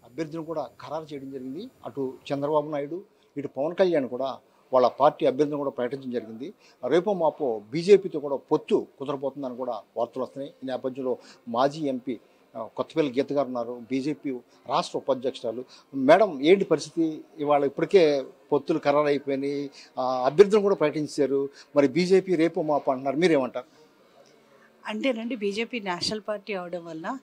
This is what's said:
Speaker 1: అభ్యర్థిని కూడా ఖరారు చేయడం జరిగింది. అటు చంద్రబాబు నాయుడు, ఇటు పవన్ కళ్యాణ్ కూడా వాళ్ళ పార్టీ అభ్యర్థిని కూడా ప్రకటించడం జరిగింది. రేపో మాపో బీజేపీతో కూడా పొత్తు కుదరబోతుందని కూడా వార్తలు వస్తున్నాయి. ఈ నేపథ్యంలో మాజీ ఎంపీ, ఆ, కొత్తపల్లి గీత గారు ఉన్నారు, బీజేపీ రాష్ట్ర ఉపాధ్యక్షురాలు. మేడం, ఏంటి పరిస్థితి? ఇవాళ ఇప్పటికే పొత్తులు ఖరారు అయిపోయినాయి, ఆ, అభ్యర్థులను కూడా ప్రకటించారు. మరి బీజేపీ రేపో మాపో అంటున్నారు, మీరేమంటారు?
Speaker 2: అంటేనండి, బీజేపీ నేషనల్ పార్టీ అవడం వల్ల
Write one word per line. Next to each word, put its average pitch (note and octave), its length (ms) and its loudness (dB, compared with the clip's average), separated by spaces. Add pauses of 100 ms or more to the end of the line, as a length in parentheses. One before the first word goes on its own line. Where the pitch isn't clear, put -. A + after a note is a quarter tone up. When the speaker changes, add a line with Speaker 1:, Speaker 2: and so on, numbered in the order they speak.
Speaker 1:
అభ్యర్థిని D#3 400 -10
కూడా D#3 180 -6
ఖరారు C#3+ 500 -10
చేయడం C3+ 180 -12
జరిగింది. C3+ 380 -10 (180)
అటు C3 280 -6 (180)
చంద్రబాబు D3 380 0
నాయుడు, D3 320 -6 (340)
ఇటు C#3 120 -8
పవన్ D#3 260 -4
కళ్యాణ్ E3 340 2
కూడా B2 300 -6 (340)
వాళ్ళ B2+ 160 8
పార్టీ D3+ 380 4
అభ్యర్థిని C#3+ 320 2
కూడా C#3 120 -2
ప్రకటించడం B2+ 400 -6
జరిగింది. A#2 440 -8 (340)
రేపో F3 240 2
మాపో D3 580 -2
బీజేపీతో E3+ 500 4
కూడా C#3 160 -4
పొత్తు D#3 500 0 (120)
కుదరబోతుందని C3+ 580 -8
కూడా A#2+ 240 -6 (160)
వార్తలు B2 260 -4
వస్తున్నాయి. C3+ 320 -10 (100)
ఈ - 20 -8
నేపథ్యంలో B2+ 500 -4 (320)
మాజీ C#3+ 400 0
ఎంపీ, C3 320 -6 (360)
ఆ, A2+ 200 -4
కొత్తపల్లి D3 360 -2
గీత C3+ 200 -2
గారు C#3 140 0
ఉన్నారు, B2 440 -6
బీజేపీ C3+ 400 -4 (380)
రాష్ట్ర D#3 300 -2
ఉపాధ్యక్షురాలు. B2 680 -4 (300)
మేడం, D3 480 4
ఏంటి F#3 220 6
పరిస్థితి? D#3 560 -2 (180)
ఇవాళ C#3+ 260 2
ఇప్పటికే D3+ 600 4 (280)
పొత్తులు D3 260 2
ఖరారు C#3+ 280 4
అయిపోయినాయి, C#3 640 -2 (280)
ఆ, B2+ 280 -2
అభ్యర్థులను G3 360 6
కూడా G3 120 2
ప్రకటించారు. C#3 760 0 (280)
మరి C#3+ 120 6
బీజేపీ F3+ 460 2
రేపో E3 280 0
మాపో D3 300 0
అంటున్నారు, C3+ 240 -2
మీరేమంటారు? C#3 500 2 (1200)
Speaker 2:
అంటేనండి, A3+ 500 -4
బీజేపీ G#3+ 440 -4
నేషనల్ G3 480 -6
పార్టీ G#3 240 -8
అవడం F3+ 320 -8
వల్ల E3+ 380 -10